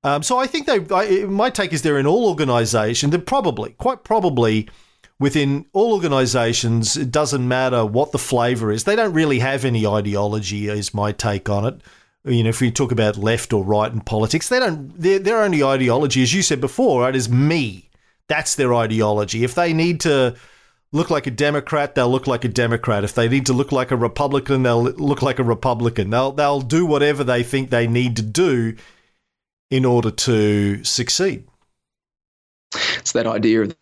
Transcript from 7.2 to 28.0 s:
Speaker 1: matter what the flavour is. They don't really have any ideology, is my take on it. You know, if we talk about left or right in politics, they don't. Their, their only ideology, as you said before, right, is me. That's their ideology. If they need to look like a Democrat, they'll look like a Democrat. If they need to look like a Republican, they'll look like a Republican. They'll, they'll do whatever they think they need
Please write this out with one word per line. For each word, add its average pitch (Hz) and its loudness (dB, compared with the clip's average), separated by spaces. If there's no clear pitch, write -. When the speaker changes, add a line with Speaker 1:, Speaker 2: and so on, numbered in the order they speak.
Speaker 1:
matter 123 0
what 123 0
the 135 -4
flavour 120 0
is. 113 -4
They 202 0
don't 220 0
really 156 2
have 131 -2
any 117 0
ideology, 104 -2
is 104 -6
my 104 -2
take 101 -4
on 101 -2
it. 127 -6
You 120 0
know, 110 2
if 113 -2
we 120 2
talk 131 -2
about 110 0
left 110 -2
or 104 2
right 104 0
in 113 -6
politics, 113 -2
they 254 0
don't. 165 -4
Their, 196 2
their 214 0
only 175 2
ideology, 131 2
as 120 2
you 190 0
said 139 0
before, 139 2
right, 131 0
is 120 -2
me. 127 0
That's 156 -2
their 127 2
ideology. 110 0
If 120 -4
they 170 0
need 165 0
to 131 2
look 160 -2
like 147 -2
a - -4
Democrat, 147 -2
they'll 123 2
look 127 0
like 123 -2
a 123 0
Democrat. 113 0
If 101 -6
they 117 2
need 131 0
to 135 2
look 127 0
like 127 0
a 127 0
Republican, 135 0
they'll 117 4
look 139 0
like 131 0
a 131 2
Republican. 117 -2
They'll, 131 0
they'll 143 0
do 156 2
whatever 147 2
they 123 0
think 131 -2
they 117 2
need 120 0